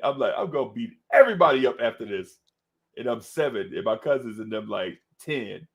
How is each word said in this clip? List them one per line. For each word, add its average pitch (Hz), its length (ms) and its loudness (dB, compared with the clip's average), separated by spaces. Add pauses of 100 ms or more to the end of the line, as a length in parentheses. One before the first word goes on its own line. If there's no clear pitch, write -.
I'm 139 160 0
like, 135 180 2
I'm 190 140 -2
gonna 151 220 -2
beat 233 200 -6 (200)
everybody 175 540 6
up 123 140 0
after 117 240 -2
this. 98 340 -8 (580)
And 120 100 -8
I'm 117 140 -2
seven, 110 540 -4
and 98 100 -6
my 110 120 0
cousin's 120 440 -2
in 107 80 -10
them, 107 200 -6
like, 95 300 -6 (220)
ten. 123 540 -8